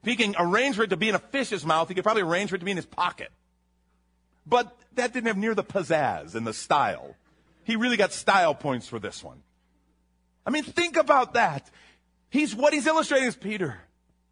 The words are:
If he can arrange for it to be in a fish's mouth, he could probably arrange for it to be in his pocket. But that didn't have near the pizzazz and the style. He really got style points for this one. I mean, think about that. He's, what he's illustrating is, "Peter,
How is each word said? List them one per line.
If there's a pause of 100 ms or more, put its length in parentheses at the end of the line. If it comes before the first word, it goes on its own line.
If
he
can
arrange
for
it
to
be
in
a
fish's
mouth,
he
could
probably
arrange
for
it
to
be
in
his
pocket. (1120)
But (180)
that
didn't
have
near
the
pizzazz
and
the
style. (480)
He
really
got
style
points
for
this
one. (1040)
I
mean,
think
about
that. (600)
He's,
what
he's
illustrating
is,
"Peter, (520)